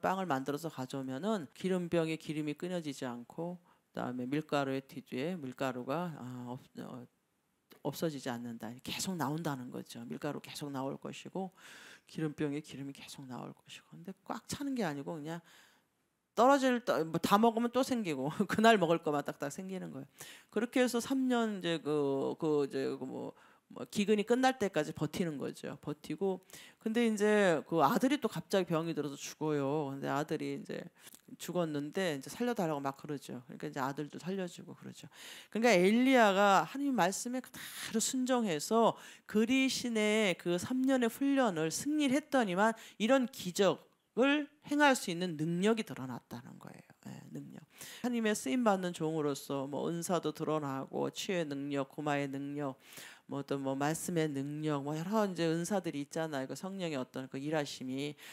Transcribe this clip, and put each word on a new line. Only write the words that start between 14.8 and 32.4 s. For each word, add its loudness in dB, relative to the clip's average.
아니고 -4
그냥 -8
떨어질, 6
떠-, 2
뭐, 0
다 4
먹으면 4
또 4
생기고 -2
<laughs> 0
그날 8
먹을 4
것만 0
딱딱 -6
생기는 -10
거예요. -10
그렇게 2
해서 2
삼 0
년 2
이제 0
그, 2
그 2
이제 -2
그 -8
뭐, -8
뭐 -10
기근이 2
끝날 2
때까지 0
버티는 -4
거죠. -8
버티고, -4
근데 2
이제 4
그 2
아들이 4
또 0
갑자기 0
병이 0
들어서 -4
죽어요. -2
근데 -6
아들이 -2
이제 -8
죽었는데 -2
이제 -10
살려달라고 0